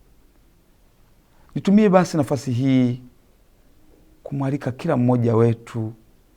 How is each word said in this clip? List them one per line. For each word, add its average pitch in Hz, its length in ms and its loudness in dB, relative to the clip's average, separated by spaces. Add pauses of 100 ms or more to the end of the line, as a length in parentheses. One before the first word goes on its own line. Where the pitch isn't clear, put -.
(1600)
Nitumie 202 340 4
basi 180 280 2
nafasi 139 340 -4
hii 127 500 0 (1200)
kumwalika 139 480 -6
kila 143 260 -4
mmoja 123 380 2
wetu 113 580 -2 (440)